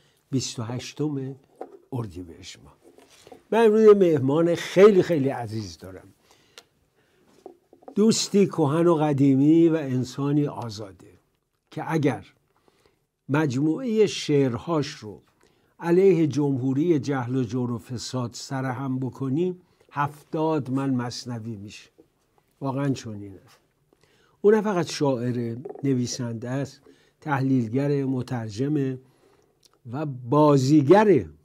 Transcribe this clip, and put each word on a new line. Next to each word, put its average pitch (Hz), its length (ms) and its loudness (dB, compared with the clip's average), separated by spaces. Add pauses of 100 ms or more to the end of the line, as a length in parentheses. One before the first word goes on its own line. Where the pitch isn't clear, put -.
(300)
بیست - 280 -6
و 123 40 -8
هشتم 135 760 -8 (560)
اردیبهشت 90 720 -14
ماه. - 120 -20 (720)
من 220 140 2
امروز 220 180 6
یه 214 120 12
مهمان 165 600 2
خیلی 185 480 6
خیلی 139 260 0
عزیز 110 500 -8
دارم، 92 300 -20 (1900)
دوستی 202 520 2
کهن 160 400 0
و 175 80 6
قدیمی 147 760 4
و 160 80 2
انسانی 143 680 -2
آزاده 107 600 -12 (640)
که 151 220 -8
اگر 135 340 -2 (1000)
مجموعه 160 800 0
شعرهاش 147 840 0
رو 98 320 -16 (600)
علیه 170 460 4
جمهوری 139 720 0
جهل 127 380 -4
و 131 80 0
جور 120 260 -4
و 120 80 -6
فساد 120 540 -8
سرهم 131 680 -8
بکنیم، 135 640 -4 (320)
هفتاد 147 760 -4
من 135 200 -4
مثنوی 120 680 -8
میشه. 101 340 -18 (680)
واقعاً 139 280 -4
چنینه. 101 520 -8 (1000)
او 202 100 4
نه 220 100 4
فقط 185 260 -2
شاعر، 120 720 -2 (280)
نویسنده 120 640 -4
است، 135 320 -8 (400)
تحلیلگر، 135 840 -2
مترجمه 131 920 -4 (920)
و 151 140 -8
بازیگره. 143 1200 4 (160)